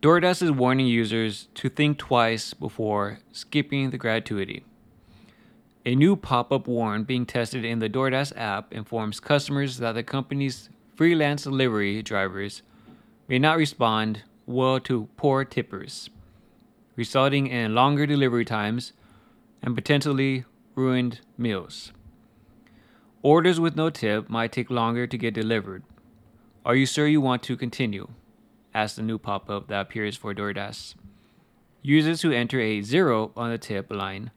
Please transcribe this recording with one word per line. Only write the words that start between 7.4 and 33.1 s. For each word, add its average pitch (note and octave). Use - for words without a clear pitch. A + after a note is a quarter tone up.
in A#2
the A2
DoorDash C3
app G#2+
informs G#2+
customers C#3
that A#2
the A2+
company's C#3
freelance D3+
delivery A2
drivers G2
may B2+
not D#3
respond A2
well C3
to A2+
poor C3+
tippers, -
resulting C3+
in A#2
longer C#3+
delivery C3
times A2
and B2
potentially C3+
ruined B2+
meals. G2
Orders E3
with E3
no D#3+
tip G#2+
might A2+
take A#2+
longer A#2+
to A#2+
get A2+
delivered. A2
Are B2
you C3+
sure D3
you D3+
want B2+
to A#2+
continue? A2
Asks G#2+
the A2+
new A2
pop-up G2+
that G2+
appears G#2
for G2+
DoorDash. G2+
Users D3+
who E3
enter A#2+
a G#2+
zero A#2+